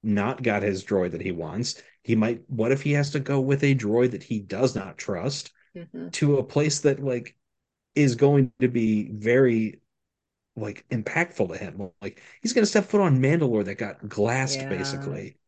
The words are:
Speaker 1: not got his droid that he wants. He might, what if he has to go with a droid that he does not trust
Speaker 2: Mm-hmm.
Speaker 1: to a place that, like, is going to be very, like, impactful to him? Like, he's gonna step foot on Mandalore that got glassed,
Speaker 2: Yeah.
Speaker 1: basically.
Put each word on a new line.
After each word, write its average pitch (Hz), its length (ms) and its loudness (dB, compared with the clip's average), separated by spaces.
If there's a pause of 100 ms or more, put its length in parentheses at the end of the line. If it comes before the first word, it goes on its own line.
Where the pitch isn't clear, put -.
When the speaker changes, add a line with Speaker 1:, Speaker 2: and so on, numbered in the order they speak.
Speaker 1:
not 107 380 0
got 104 220 0
his 98 200 -2
droid 90 280 0
that 85 100 -8
he 92 100 -4
wants. 85 500 -6 (220)
He 113 120 0
might, 113 320 0
what 117 240 0
if 139 100 0
he 147 120 0
has 143 180 0
to 151 80 -4
go 139 200 -2
with 139 240 0
a 139 120 4
droid 120 360 2
that - 120 -10
he 110 160 -4
does 104 360 -2
not 95 220 -8
trust 104 540 -6 (220)
Speaker 2:
Mm-hmm. 170 360 -14
Speaker 1:
to 147 280 2
a 127 60 0
place 151 380 -2
that, 139 200 2
like, 127 360 -6 (580)
is 139 200 4
going 139 440 6
to 127 80 4
be 110 420 2
very, 113 680 2 (800)
like, 107 320 -10
impactful 127 580 -2
to 85 100 -8
him? 90 320 -12 (120)
Like, - 200 -14 (200)
he's 226 100 -4
gonna 233 140 2
step 208 220 2
foot 208 120 2
on 151 220 4
Mandalore 131 420 2
that 98 120 -6
got 104 340 -10
glassed, 131 500 -2
Speaker 2:
Yeah. 135 80 -8
Speaker 1:
basically. 139 680 -8 (100)